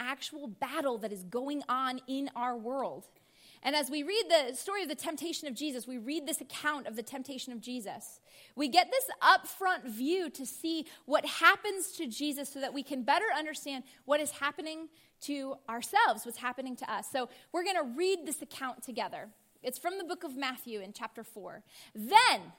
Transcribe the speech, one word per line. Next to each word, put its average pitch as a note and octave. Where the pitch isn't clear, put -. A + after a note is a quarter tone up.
actual C4+
battle C4
that G3+
is F#3
going C4
on B3+
in C4+
our A#3+
world. A3+
And C#4
as C#4
we D4
read G4
the C4+
story G4
of D#4
the D4+
temptation D#4+
of C4
Jesus, B3+
we B3+
read C#4
this D#4
account D4
of A3
the A#3
temptation C4
of A#3
Jesus, A#3
we D4
get F4
this C5
upfront F#4
view C4+
to C4+
see D#4+
what D4
happens F#4+
to E4
Jesus C#4
so C#4
that C4
we C4+
can C4
better D#4
understand D4
what D4
is D4
happening D#4
to C4+
ourselves, A#3+
what's A#3+
happening B3+
to -
us. G#3
So B3+
we're F4
gonna F#4
read D#4+
this D4
account C4
together. G3+
It's B3
from F4+
the F#4+
book F4
of C#4
Matthew B3+
in G3
chapter A3+
four. F#3
Then D4